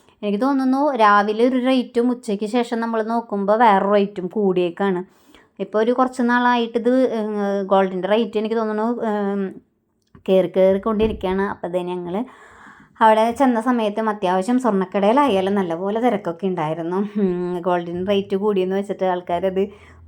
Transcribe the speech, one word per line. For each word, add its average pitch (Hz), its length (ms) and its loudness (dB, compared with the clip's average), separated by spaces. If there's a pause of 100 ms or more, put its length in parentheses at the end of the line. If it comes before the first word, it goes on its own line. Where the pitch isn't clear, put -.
(240)
എനിക്ക് 208 180 -4
തോന്നുന്നു 269 540 0
രാവിലെ 214 520 6
ഒരു 247 180 0
റേറ്റും 254 460 2
ഉച്ചയ്ക്ക് 220 340 -4
ശേഷം 233 340 -2
നമ്മൾ 226 240 -2
നോക്കുമ്പോൾ 214 540 0
വേറെ 202 340 4
റേറ്റും 202 360 0
കൂടിയേക്കാണ്. 185 760 0 (560)
ഇപ്പോൾ 196 240 -6
ഒരു 226 80 2
കുറച്ച് 254 300 -2
നാളായിട്ട് 240 560 0
ഇത്, 247 360 2
ഏ, 226 80 -4 (420)
ഗോൾഡിൻ്റെ 185 440 0
റേറ്റ് 220 320 0
എനിക്ക് 220 160 -2
തോന്നുന്നു, 220 480 -2
ഏ, 220 80 -2 (1160)
കയറി 185 180 4
കയറിക്കൊണ്ടിരിക്കുകയാണ്. 196 960 0
അപ്പോൾ 196 260 -6
ദേ 180 160 -4
ഞങ്ങൾ 180 420 -6 (760)
അവിടെ 220 300 4
ചെന്ന 240 300 2
സമയത്തും 220 480 -2
അത്യാവശ്യം 202 500 0
സ്വർണ്ണക്കടയിലായാലും 202 960 2
നല്ലപോലെ 190 460 -2
തിരക്കൊക്കെ 202 460 -2
ഉണ്ടായിരുന്നു. 175 760 -4
ഉം, 180 400 -2
ഗോൾഡിന് 175 460 -2
റേറ്റ് 196 280 0
കൂടിയെന്ന് 190 400 0
വെച്ചിട്ട് 196 300 -4
ആൾക്കാരത് 185 600 -2 (400)